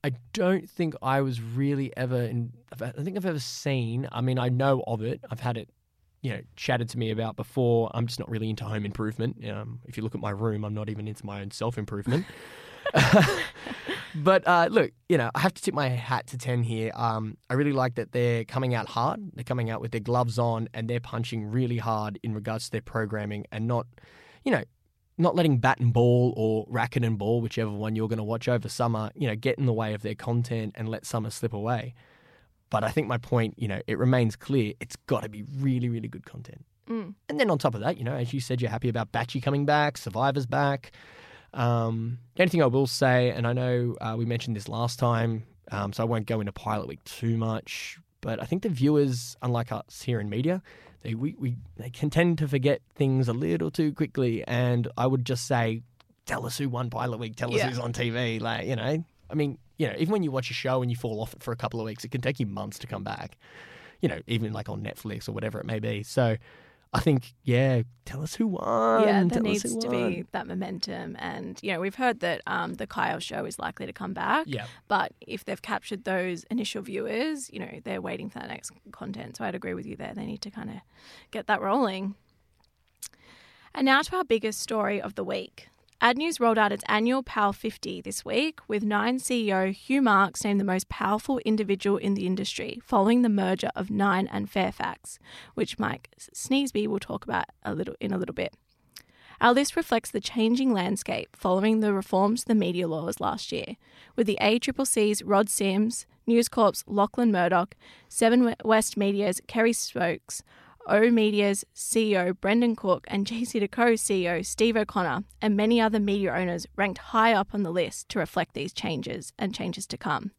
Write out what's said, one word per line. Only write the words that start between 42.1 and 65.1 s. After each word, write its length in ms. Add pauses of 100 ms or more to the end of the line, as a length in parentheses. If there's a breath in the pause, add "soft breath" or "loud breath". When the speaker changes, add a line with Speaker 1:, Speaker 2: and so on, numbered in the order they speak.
Speaker 1:
the 80
only 60
thing 120
I 40
will 200
say, 440
and 180
I 60
know, 480
uh, 160
we 80
mentioned 320
this 100
last 320
time, 460 (260)
um, 220
so 100
I 20
won't 200
go 160
into 100
Pilot 380
Week 160
too 320
much, 600 (220)
but 220
I 40
think 180
the 40
viewers, 720
unlike 300
us 300
here 180
in 100
media, 320 (420 loud breath)
they, 120
we, 240
we, 160 (220)
they 120
can 200
tend 300
to 100
forget 320 (140)
things 340
a 40
little 380
too 220
quickly. 520
And 520
I 100
would 160
just 240
say, 340 (440)
tell 200
us 120
who 100
won 220
Pilot 320
Week, 160
tell 140
us 40
Speaker 2:
Yeah. 140
Speaker 1:
who's 100
on 140
T 160
V. 300
Like, 280
you 80
know, 300 (240)
I 40
mean, 240 (200)
you 100
know, 100
even 140
when 120
you 80
watch 200
a 20
show 280
and 100
you 60
fall 240
off 120
it 80
for 120
a 40
couple 220
of 60
weeks, 180
it 80
can 80
take 180
you 100
months 320
to 80
come 180
back, 320 (640 loud breath)
you 80
know, 180
even, 240
like, 160
on 160
Netflix 460